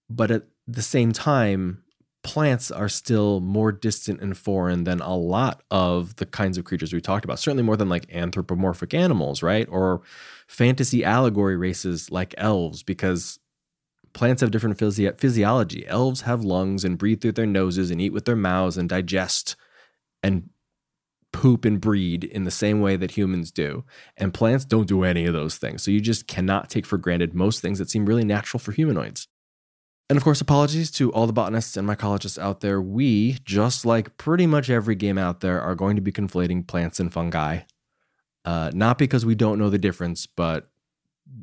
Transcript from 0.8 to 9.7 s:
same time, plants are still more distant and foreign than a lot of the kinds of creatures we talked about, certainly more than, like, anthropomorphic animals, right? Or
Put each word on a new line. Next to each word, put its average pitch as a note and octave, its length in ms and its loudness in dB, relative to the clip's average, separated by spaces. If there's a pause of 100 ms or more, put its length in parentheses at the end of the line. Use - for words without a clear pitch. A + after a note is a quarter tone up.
same A#2 320 2
time, G2+ 720 0 (400)
plants C#3+ 480 0
are G#2 180 -4
still G#2 520 2
more G#2 300 2
distant G2+ 520 -4
and G2 120 -6
foreign F2+ 500 0
than F2 180 0
a F2 120 -4
lot F2+ 560 0
of F2+ 460 0
the - 80 -6
kinds F#2+ 320 -2
of F2 80 -6
creatures E2 300 -4
we E2+ 80 -2
talked G2+ 240 -2
about, - 120 -6
certainly C#3 240 0
more G#2+ 140 4
than, G2 140 0
like, F2 200 -2
anthropomorphic F2 840 -2
animals, G2 480 2
right? G2+ 260 2
Or F#2 320 0 (480)